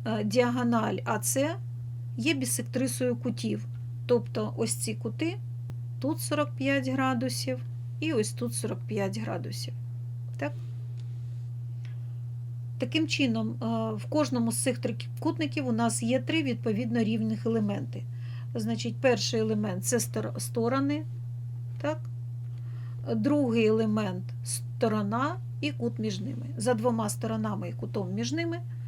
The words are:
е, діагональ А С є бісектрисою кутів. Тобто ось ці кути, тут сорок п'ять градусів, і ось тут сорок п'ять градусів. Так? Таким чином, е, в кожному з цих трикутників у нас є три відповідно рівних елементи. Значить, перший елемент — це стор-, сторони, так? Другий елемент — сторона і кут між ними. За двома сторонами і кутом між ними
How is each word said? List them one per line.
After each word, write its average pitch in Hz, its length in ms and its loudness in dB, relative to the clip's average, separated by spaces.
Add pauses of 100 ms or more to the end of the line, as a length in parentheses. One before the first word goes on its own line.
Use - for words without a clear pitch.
е, 214 180 0
діагональ 233 840 4
А 220 160 2
С - 340 2 (640)
є 285 160 4
бісектрисою 247 840 0
кутів. - 520 -2 (380)
Тобто 220 520 2
ось 220 160 2
ці 220 220 -2
кути, 320 420 -2 (640)
тут - 220 0
сорок 294 300 0
п'ять 269 360 2
градусів, 262 720 2 (400)
і 320 140 2
ось 214 180 2
тут 240 220 -2
сорок - 260 -2
п'ять 202 380 0
градусів. - 560 -4 (640)
Так? 294 160 -2 (2250)
Таким 311 300 2
чином, 226 420 2
е, 233 60 -4 (380)
в 214 120 -4
кожному 254 460 2
з 233 60 0
цих 247 200 2
трикутників - 880 -2
у 247 40 2
нас 226 320 2
є 240 160 4
три 311 240 2
відповідно 233 600 2
рівних 220 420 2
елементи. 214 580 0 (520)
Значить, 233 400 0
перший 240 440 4
елемент — 214 460 2
це 240 140 4
стор-, - 400 -2
сторони, 269 640 2 (800)
так? 302 180 0 (1160)
Другий 233 500 4
елемент — 214 580 2 (200)
сторона 226 920 0 (260)
і 294 100 0
кут 233 280 -2
між 214 200 0
ними. - 260 -4 (120)
За 233 160 4
двома 226 360 2
сторонами 214 600 -2
і 175 40 -6
кутом 190 400 -2
між 233 180 0
ними 339 280 0 (280)